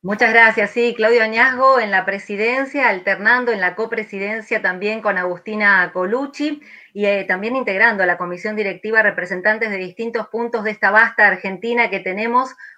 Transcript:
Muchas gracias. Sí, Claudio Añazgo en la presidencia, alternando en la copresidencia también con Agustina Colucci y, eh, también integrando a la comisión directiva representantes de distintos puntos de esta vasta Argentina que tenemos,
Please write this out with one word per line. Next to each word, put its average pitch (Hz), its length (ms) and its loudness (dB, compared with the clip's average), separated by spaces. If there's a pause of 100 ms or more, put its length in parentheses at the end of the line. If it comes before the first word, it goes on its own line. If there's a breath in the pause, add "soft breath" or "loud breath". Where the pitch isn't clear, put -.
Muchas 214 320 0
gracias. 220 360 6
Sí, 240 260 0
Claudio 220 280 4
Añazgo 254 560 4
en 214 100 -2
la 190 160 0
presidencia, 226 840 -2
alternando 208 640 0
en 208 80 -2
la 180 140 -2
copresidencia 214 880 -6
también 202 400 -4
con 202 160 0
Agustina 185 760 0
Colucci 277 680 -4 (320 loud breath)
y, 202 140 -2
eh, 202 200 0
también 202 280 -4
integrando 208 480 0
a - 20 2
la 180 100 0
comisión 180 400 -6
directiva 214 460 -2
representantes 208 680 -2
de 196 60 -4
distintos 220 500 -6
puntos 233 360 -4
de 214 60 -2
esta 208 220 0
vasta 208 340 4
Argentina 202 640 0
que 185 120 -4
tenemos, 226 520 -2 (240 loud breath)